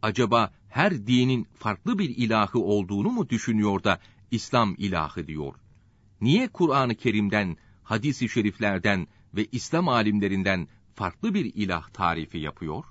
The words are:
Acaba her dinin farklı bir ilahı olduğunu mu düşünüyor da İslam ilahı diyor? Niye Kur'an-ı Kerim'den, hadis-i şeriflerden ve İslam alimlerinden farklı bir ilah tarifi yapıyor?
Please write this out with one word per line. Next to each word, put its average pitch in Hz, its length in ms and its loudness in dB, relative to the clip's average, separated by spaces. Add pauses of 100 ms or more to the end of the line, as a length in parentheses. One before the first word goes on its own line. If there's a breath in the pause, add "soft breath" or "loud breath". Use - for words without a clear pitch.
Acaba 110 520 2 (140)
her 139 400 0
dinin 123 360 4
farklı - 560 -4
bir 170 100 0
ilahı 110 500 0
olduğunu 101 500 0
mu 160 200 -2
düşünüyor 104 540 0
da 95 160 2 (320 soft breath)
İslam 110 460 0
ilahı 82 500 -4
diyor? 76 280 -8 (680 soft breath)
Niye 180 260 4
Kur'an-ı 135 480 0
Kerim'den, 104 640 0 (260 soft breath)
hadis-i 120 460 -2
şeriflerden 101 760 0 (260 soft breath)
ve 107 180 0
İslam 165 360 -2
alimlerinden 98 800 2 (260 soft breath)
farklı 107 400 -4
bir 185 120 0 (100)
ilah 90 340 -4
tarifi 82 480 -2
yapıyor? 78 540 -8